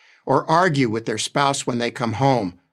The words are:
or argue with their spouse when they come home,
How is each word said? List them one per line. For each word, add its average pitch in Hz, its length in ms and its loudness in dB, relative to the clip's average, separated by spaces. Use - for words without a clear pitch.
or 143 240 0
argue 160 400 2
with 113 180 -4
their 110 120 -4
spouse 139 480 -2
when 127 120 -2
they 117 120 -2
come 117 220 -4
home, 113 480 0